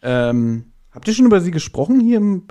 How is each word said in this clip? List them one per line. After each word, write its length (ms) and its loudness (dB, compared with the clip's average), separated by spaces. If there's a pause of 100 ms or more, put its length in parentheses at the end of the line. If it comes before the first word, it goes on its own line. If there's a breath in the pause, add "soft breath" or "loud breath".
Ähm, 640 -2 (280)
habt 160 -14
ihr 60 -2
schon 140 4
über 140 4
sie 100 -4
gesprochen 480 -2
hier 180 2
im, 340 -2